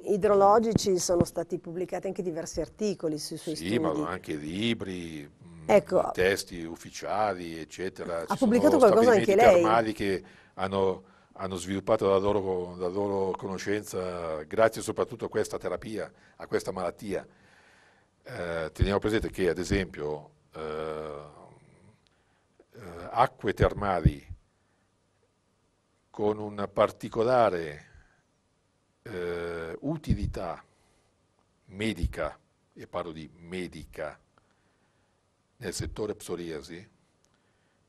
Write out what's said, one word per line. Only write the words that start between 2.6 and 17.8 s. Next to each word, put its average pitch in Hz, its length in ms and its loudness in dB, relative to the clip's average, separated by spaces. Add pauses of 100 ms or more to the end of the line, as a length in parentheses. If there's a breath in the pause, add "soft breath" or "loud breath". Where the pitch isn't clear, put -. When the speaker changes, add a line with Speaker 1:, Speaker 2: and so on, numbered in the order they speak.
Speaker 1:
articoli 160 560 -4
sui 151 180 -8
suoi 156 220 -6
Speaker 2:
Sì, 117 200 0
ma 170 120 0
Speaker 1:
studi. 151 200 -2
Speaker 2:
anche 92 260 -6
libri, 87 920 -4
mm, - 400 -12
Speaker 1:
Ecco. - 440 4
Speaker 2:
testi 92 500 0
ufficiali, 87 960 -6
eccetera. 87 640 -8
Speaker 1:
Ha 80 40 -8
Speaker 2:
Ci - 120 -2
Speaker 1:
pubblicato 254 420 4
Speaker 2:
sono 226 120 10
Speaker 1:
qualcosa 233 200 8
anche 202 120 6
Speaker 2:
stabilimenti 214 300 8
Speaker 1:
lei? 175 100 8
Speaker 2:
termali 113 300 4
che 98 300 -2 (300 loud breath)
hanno, 95 500 0 (300 soft breath)
hanno 95 240 -6
sviluppato 98 520 0
la 98 80 6
loro, 95 600 0
la 90 100 -2
loro 98 440 0
conoscenza 92 1120 -6
grazie 107 380 2
soprattutto 104 440 -4
a 92 40 -4
questa 107 280 -4
terapia, 90 520 -8 (280 soft breath)
a 80 100 -14
questa 104 240 -2
malattia. 92 560 -6 (960 soft breath)